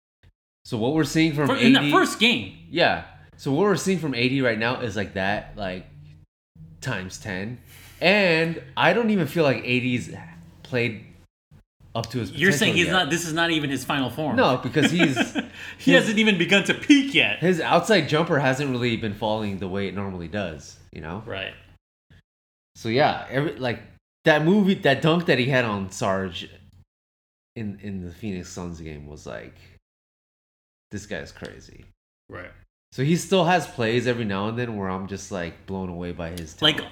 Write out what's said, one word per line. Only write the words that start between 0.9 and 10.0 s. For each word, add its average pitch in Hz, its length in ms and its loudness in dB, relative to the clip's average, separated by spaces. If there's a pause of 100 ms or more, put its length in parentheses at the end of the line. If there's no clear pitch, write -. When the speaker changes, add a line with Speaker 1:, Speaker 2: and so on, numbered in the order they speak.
Speaker 1:
we're 156 120 2
seeing 160 280 2
from 143 140 0
Speaker 2:
For, - 80 2
in 117 180 6
the 139 60 4
Speaker 1:
A 143 40 -2
D 143 80 0
Speaker 2:
first - 280 2
game. 151 380 0 (120)
Speaker 1:
Yeah. 120 360 2 (320)
So - 160 -4
what 151 100 2
we're 202 140 4
seeing 185 220 0
from 151 140 -4
A 120 160 2
D 135 120 2
right 117 180 2
now 117 220 0
is, 107 160 -4
like, 92 160 -4
that, 98 420 -2
like, 92 300 -8 (960)
times 95 360 -6
ten. 107 420 -8 (420)
And 165 600 2 (140)
I 147 160 4
don't 220 200 2
even 180 160 2
feel 165 180 2
like 123 180 2
A 123 160 0
D's 123 340 -2 (500)